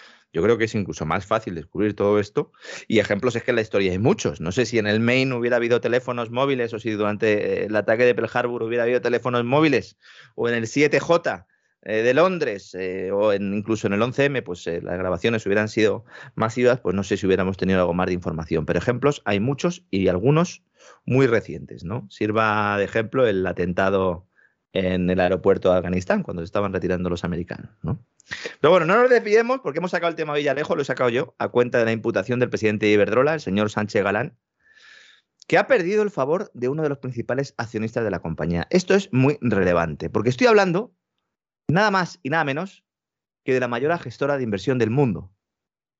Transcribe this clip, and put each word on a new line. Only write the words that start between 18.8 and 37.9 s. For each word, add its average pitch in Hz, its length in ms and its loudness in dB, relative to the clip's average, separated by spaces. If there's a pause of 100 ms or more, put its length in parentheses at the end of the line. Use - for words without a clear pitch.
hay 104 120 0
muchos 143 520 -4
y 92 180 0
algunos 139 560 0 (400)
muy 135 220 4
recientes, 69 580 -4
¿no? 117 240 -8
Sirva 107 680 0
de 98 60 0
ejemplo 113 420 0
el 95 200 0
atentado 90 800 0 (460)
en 92 380 0
el 90 100 2
aeropuerto 92 500 2
de 92 60 4
Afganistán, 92 460 -2
cuando 90 200 -8
se 85 40 -8
estaban 101 260 -4
retirando 90 380 -2
los 87 120 -4
americanos, 87 480 -8 (120)
¿no? - 200 -6 (600)
Pero 147 80 6
bueno, 170 160 6
no 190 100 4
nos 247 140 6
desviemos, 233 500 4
porque 156 200 -4
hemos 180 100 -4
sacado 170 180 -2
el 165 80 -2
tema 156 160 -6
Villarejo, 147 420 0
lo 147 60 0
he 139 60 -4
sacado 127 240 0
yo, 120 280 -2
a 117 100 -2
cuenta 123 300 2
de 117 60 4
la 113 80 2
imputación 113 480 -2
del - 80 2
presidente 107 380 0
de 104 60 6
Iberdrola, 110 420 4
el 151 60 -4
señor 104 280 0
Sánchez 107 340 0
Galán, 101 360 -2 (1080)
que 160 120 4
ha 208 80 2
perdido 214 360 2
el 208 80 -2
favor 151 440 -2
de 123 140 -2
uno 156 140 -2
de 151 60 0
los 139 80 -2
principales 127 640 -4
accionistas 110 440 -4